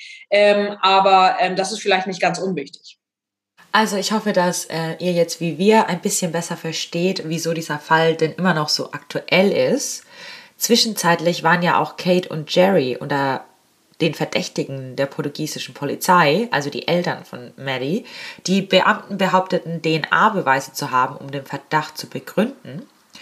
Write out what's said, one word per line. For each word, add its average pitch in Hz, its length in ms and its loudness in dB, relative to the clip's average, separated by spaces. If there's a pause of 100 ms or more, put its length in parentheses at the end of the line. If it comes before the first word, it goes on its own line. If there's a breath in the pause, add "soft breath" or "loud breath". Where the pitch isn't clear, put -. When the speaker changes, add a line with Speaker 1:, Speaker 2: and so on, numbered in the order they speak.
(320 loud breath)
Speaker 1:
Ähm, 202 500 4
aber, 190 580 6
ähm, 185 160 0
das 185 160 -2
ist 214 100 -8
vielleicht 196 260 0
nicht 185 120 -8
ganz 170 200 0
unwichtig. 170 580 -8 (720)
Speaker 2:
Also 208 240 2
ich 196 160 -2
hoffe, 208 220 0
dass, 175 320 0
äh, 160 320 -6
ihr 180 160 -2
jetzt 170 260 0
wie 160 200 -4
wir 214 280 4
ein 170 140 -4
bisschen 185 300 -2
besser 170 260 -4
versteht, 170 680 -4
wieso 165 280 -4
dieser 151 240 -6
Fall 160 380 2
denn 160 180 -2
immer 175 220 0
noch 151 140 -2
so - 220 -4
aktuell 175 600 0
ist. - 520 -2 (540 loud breath)
Zwischenzeitlich 175 840 2
waren 170 180 4
ja 170 180 2
auch - 160 -2
Kate 180 320 0
und 156 260 -8
Jerry 175 460 4
unter 139 460 -2 (560)
den 156 140 0
Verdächtigen 135 800 -6
der 135 100 0
portugiesischen 143 720 -8
Polizei, 170 720 2
also 143 220 -2
die - 160 -8
Eltern 170 360 -2
von 123 320 -16
Maddie. 135 480 -4 (440 loud breath)
Die 185 160 2
Beamten 196 560 0
behaupteten, 180 640 0
D-N-A-Beweise 160 920 0
zu 139 160 -6
haben, 131 280 0
um 139 120 -16
den 139 160 -10
Verdacht - 540 -4
zu - 100 -12
begründen. 196 760 -6 (340 loud breath)